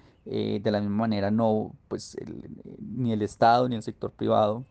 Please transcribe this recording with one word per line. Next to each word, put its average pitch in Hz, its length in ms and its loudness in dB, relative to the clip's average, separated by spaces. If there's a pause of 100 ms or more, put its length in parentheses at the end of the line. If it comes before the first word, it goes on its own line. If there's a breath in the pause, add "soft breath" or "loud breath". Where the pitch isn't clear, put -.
(260 soft breath)
eh, 107 360 -2
de 110 80 0
la 104 100 2
misma 101 160 -2
manera 104 340 0
no, 110 440 0 (140)
pues, - 280 -10
el, - 340 -12 (300)
ni 123 320 -4
el 107 100 0
Estado 120 460 4
ni 120 80 -2
el 107 60 -6
sector - 300 -8
privado 110 580 2